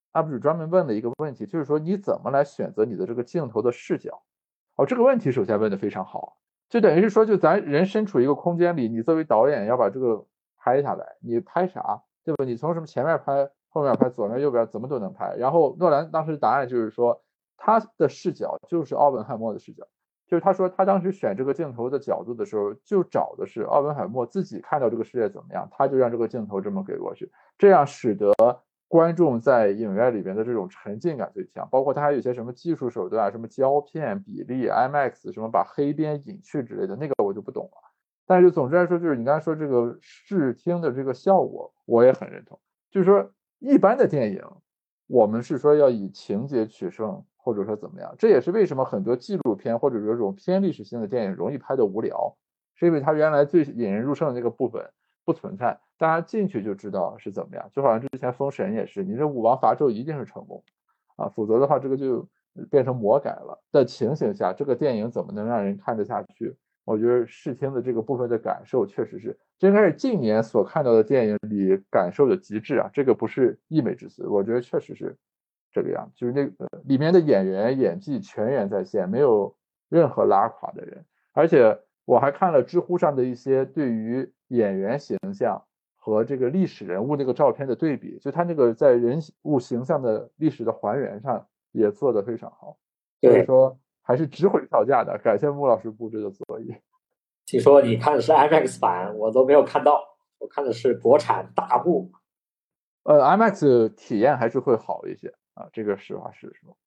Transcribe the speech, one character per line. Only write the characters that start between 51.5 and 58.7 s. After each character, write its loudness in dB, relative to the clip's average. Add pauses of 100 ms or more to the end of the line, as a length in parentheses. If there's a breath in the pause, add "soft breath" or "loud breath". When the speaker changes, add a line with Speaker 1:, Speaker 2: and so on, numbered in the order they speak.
Speaker 1:
易 -8
拍 -10
得 -4
无 -8
聊， -6 (380)
是 -4
因 2
为 -2
它 -2
原 2
来 4
最 2
引 -4
人 -2
入 -2
胜 -2
的 -4
那 -6
个 -2
部 -4
分 -8 (400)
不 -4
存 -6
在， -2 (180)
大 0
家 0
进 -4
去 -6
就 -6
知 -12
道 -4
是 -12
怎 -10
么 -20
样。 -14
就 -4
好 4
像 0
之 -10 (100)
前 -6
封 -6
神 -6